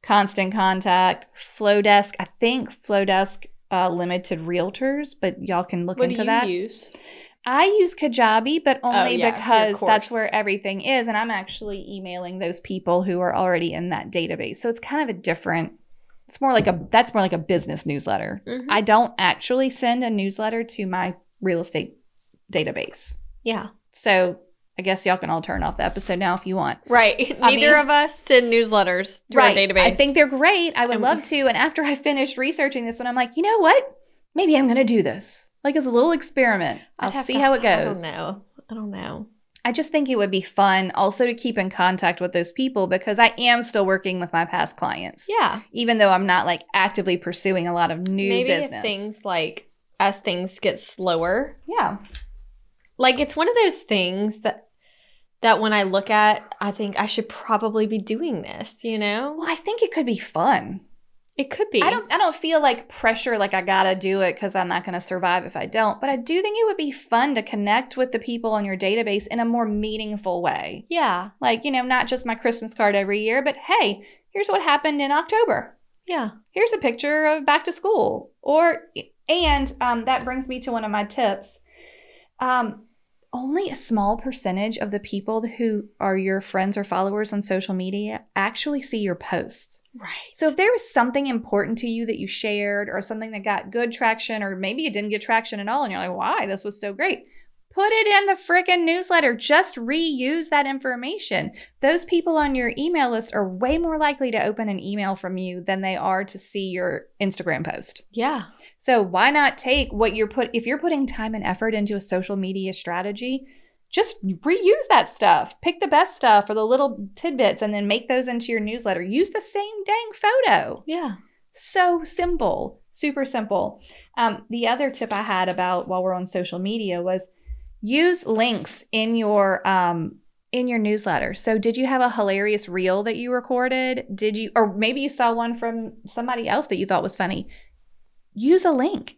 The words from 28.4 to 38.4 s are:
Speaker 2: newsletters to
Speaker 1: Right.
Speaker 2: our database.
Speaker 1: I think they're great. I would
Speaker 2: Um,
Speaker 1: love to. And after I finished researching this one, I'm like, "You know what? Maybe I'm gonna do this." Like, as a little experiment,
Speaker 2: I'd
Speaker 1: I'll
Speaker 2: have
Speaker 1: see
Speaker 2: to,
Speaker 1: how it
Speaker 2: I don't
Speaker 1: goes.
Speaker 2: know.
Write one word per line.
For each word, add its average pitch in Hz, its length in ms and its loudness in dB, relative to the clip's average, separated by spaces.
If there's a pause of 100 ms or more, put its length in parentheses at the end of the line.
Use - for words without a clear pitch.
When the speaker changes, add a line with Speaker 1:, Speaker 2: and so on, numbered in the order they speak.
Speaker 2:
newsletters 202 720 2 (100)
to - 60 4
Speaker 1:
Right. 240 200 8
Speaker 2:
our 196 60 6 (120)
database. 185 100 8
Speaker 1:
I 180 60 6
think 277 220 2
they're 294 140 6
great. 330 480 4
I 240 100 2
would 240 120 -2
Speaker 2:
Um, 214 40 -2
Speaker 1:
love 294 220 2
to. 277 240 2
And 233 100 2
after 311 260 0
I 285 120 2
finished 277 420 0
researching 269 480 -2
this 233 140 -6
one, 247 80 -4
I'm 247 80 -4
like, 247 200 0
"You 320 80 0
know 427 160 4
what? 427 380 6 (380)
Maybe 311 220 4
I'm 269 100 4
gonna 262 160 4
do 220 180 4
this." - 480 -4 (140)
Like, 277 120 0
as 285 100 0
a 254 60 -2
little 262 220 4
experiment, 233 640 0 (180)
Speaker 2:
I'd - 100 -4
Speaker 1:
I'll 190 40 -2
Speaker 2:
have 269 140 -4
Speaker 1:
see 254 80 -4
Speaker 2:
to, 269 60 2
Speaker 1:
how 269 140 6
it 233 120 2
Speaker 2:
I 190 100 6
don't 156 120 2
Speaker 1:
goes. - 160 -4
Speaker 2:
know. 165 380 -8 (280)